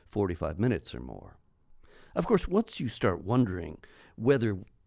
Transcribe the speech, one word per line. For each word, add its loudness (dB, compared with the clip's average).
forty-five -2
minutes 0
or -8
more. -14
Of -2
course, 4
once 0
you -2
start 0
wondering 0
whether 2